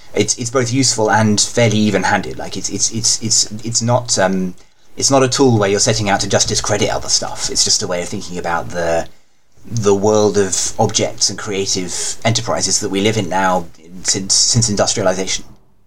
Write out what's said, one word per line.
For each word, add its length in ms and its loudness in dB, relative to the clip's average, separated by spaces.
it's, 240 0
it's 120 -6
both 220 0
useful 380 2
and 300 4
fairly 360 2
even-handed. 600 0
Like, 180 -10
it's, 140 -6
it's, 220 -2
it's, 300 -2
it's, 280 0
it's 180 -2
not, 360 0
um, 360 0
it's 140 0
not 120 6
a 60 4
tool 300 4
where 100 4
you're 120 2
setting 280 0
out 120 2
to 80 -4
just 200 2
discredit 420 0
other 180 -4
stuff. 420 -4
It's 140 -2
just 180 0
a 40 -4
way 160 -4
of 60 -8
thinking 300 -8
about 320 -4
the, 380 -2
the 300 2
world 440 4
of 400 -2
objects 500 0
and 100 -6
creative 840 -4
enterprises 560 0
that 100 -4
we 100 0
live 160 2
in 120 -2
now 380 0
since, 320 -2
since 340 4
industrialization. 760 0